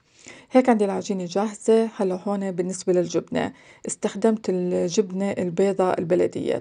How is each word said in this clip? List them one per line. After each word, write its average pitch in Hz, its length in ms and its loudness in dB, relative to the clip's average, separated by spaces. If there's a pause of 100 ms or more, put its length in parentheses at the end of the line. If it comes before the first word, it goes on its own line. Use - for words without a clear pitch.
(500)
هيك 254 180 4
عندي 220 160 4
العجينة 190 400 -2
جاهزة. 214 720 2
هلا 190 180 0
هون 196 360 -4
بالنسبة 180 420 -2
للجبنة 170 600 0 (340)
استخدمت 214 640 -2
الجبنة 185 800 -2
البيضاء 185 720 0
البلدية. 175 600 0